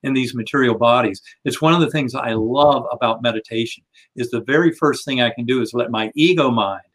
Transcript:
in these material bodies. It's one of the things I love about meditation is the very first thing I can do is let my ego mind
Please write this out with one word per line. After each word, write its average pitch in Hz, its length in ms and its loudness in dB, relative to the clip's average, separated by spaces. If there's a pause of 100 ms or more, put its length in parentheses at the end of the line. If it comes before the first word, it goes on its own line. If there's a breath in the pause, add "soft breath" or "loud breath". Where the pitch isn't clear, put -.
in 135 120 -2
these 123 200 -2
material 120 440 0
bodies. 117 420 2 (240 loud breath)
It's - 160 -4
one 160 140 4
of 175 60 4
the 151 100 0
things 135 240 -4
I 123 180 -4
love 123 580 2
about 117 320 -4
meditation 113 640 -4 (320 soft breath)
is 120 140 -6
the 120 100 -4
very 156 320 2
first 147 320 -2
thing 131 160 -2
I 120 100 4
can 120 140 -10
do 127 160 0
is 110 140 -4
let 117 160 -2
my 110 240 -4
ego 151 360 4
mind 101 300 -2 (140)